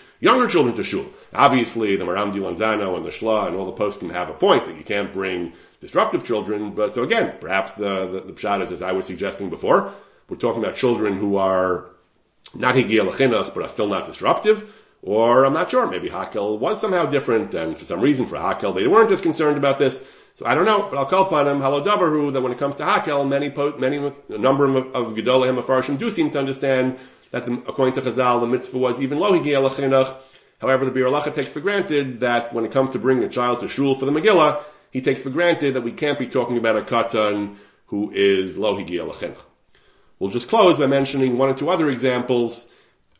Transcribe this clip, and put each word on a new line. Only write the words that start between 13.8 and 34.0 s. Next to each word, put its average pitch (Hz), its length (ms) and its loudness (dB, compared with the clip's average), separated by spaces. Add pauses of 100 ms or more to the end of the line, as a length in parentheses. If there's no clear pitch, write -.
not 95 180 -2
disruptive. 202 680 0 (300)
Or 117 420 4
I'm 135 100 4
not 170 180 -2
sure, 247 160 2
maybe - 220 -6
Hakel 104 500 -4
was 202 200 -2
somehow 180 280 0
different, 117 480 0
and 80 200 -4
for - 100 -16
some 87 140 -6
reason 127 280 2
for 90 80 -10
Hakel 95 400 -2
they 95 100 0
weren't 208 260 6
as 185 100 2
concerned 151 360 0
about 139 220 0
this. 131 240 0 (340)
So - 80 -12
I 120 80 0
don't 165 120 2
know, 208 220 2
but 135 100 -6
I'll 135 100 -2
call 190 180 4
upon 143 220 2
him, 143 140 0
Halo 143 220 0
Davarhu, 156 500 2
that 131 80 0
when 127 100 -2
it 120 80 -6
comes 139 160 -2
to 151 80 -8
Hakel, 151 440 0
many 139 220 0
po-, 143 280 -2
many, 131 200 0
a 139 400 -8
number 139 280 4
of, 135 100 2 (200)
of 117 200 -2
Gedolei 127 440 2
Mefarshim 131 380 0
do 214 140 -2
seem 160 200 0
to 143 80 -2
understand 131 600 0 (320)
that 120 160 -6
the, 120 60 -2 (140)
according 131 280 0
to 135 60 -2
Chazal, 123 380 2
the 120 60 0
mitzvah 123 320 -2
was 127 220 0
even 139 180 -2
lo 196 160 2
higia 143 300 2
l'chinuch. 135 540 2 (420)
However, 131 260 2
the 131 60 0
Biur 127 180 0
Halacha 147 240 -2
takes 131 180 -4
for 156 80 -10
granted 147 600 -2
that 120 340 0
when 117 120 -2
it - 60 -8
comes 131 200 2
to 123 80 -4
bringing 123 240 2
a 98 60 -2
child 123 320 -2
to 98 60 -6
shul 135 280 0
for 135 100 -4